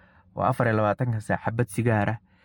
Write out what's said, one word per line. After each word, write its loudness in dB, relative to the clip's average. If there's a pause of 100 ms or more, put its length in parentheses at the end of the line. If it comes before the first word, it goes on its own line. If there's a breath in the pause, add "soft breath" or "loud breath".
(360 soft breath)
Waa 0
afar 0
iyo 2
labaatanka 0
saac -2
xabad -2
sigaar 2
ah -4 (260 soft breath)